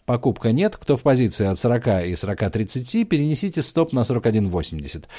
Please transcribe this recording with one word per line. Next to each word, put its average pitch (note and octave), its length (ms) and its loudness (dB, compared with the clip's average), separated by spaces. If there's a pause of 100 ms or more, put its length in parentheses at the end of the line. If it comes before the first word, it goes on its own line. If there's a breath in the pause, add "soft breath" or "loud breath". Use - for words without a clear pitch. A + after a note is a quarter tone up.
Покупка A#2+ 440 0
нет. F#3+ 240 2
Кто - 220 0
в - 60 -6
позиции B2+ 420 2
от F#2+ 140 0
сорока A#2+ 240 2
и F2+ 320 0
сорока F#2+ 340 -2
тридцати, B2 540 -2
перенесите D#3 580 0
стоп E3 300 0
на B2 140 2
сорок A#2+ 200 0
один G#2+ 240 2
восемьдесят. D#2+ 680 -6